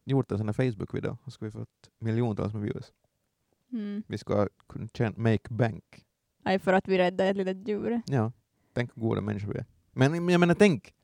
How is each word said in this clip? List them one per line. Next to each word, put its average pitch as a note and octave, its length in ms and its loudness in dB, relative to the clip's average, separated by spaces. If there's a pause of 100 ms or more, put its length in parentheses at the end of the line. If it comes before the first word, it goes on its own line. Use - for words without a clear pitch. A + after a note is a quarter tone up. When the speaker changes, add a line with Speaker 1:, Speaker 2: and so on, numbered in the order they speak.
Speaker 1:
gjort C3 280 0
en G2+ 60 -2
sån G#2+ 100 -2
här G#2+ 40 -2
Facebook-video. A#2+ 720 -4
Och B2 80 -14
skulle A2 180 -10
vi A2 80 -14
fått - 320 -18 (100)
miljontals A2 540 -2
med G#2 80 -6
views. - 300 -6 (800)
Speaker 2:
Mm. G#3 340 -6
Speaker 1:
Vi G#2+ 120 -8
skulle G2 200 -2
ha G2+ 100 2 (200)
kunnat - 280 -12
tjäna, A2 200 0
make A2 340 2
bank. A2 340 -2 (600)
Speaker 2:
Nej, F#3+ 140 2
för F#3+ 140 0
att F#3+ 160 4
vi F#3+ 100 4
räddade F#3 320 2
ett G3 60 0
litet F#3+ 320 -4
djur. A3 380 -2
Speaker 1:
Ja. A#2+ 260 0 (420)
Tänk B2 220 -2
hur A2+ 60 -12
goda A2 180 0
människor G2+ 320 -4
vi - 60 -4
är. A#2+ 60 -8 (280)
Men, C3+ 200 4
men E3+ 160 -2
jag F3 120 6
menar, E3+ 140 6
tänk. F#3 500 4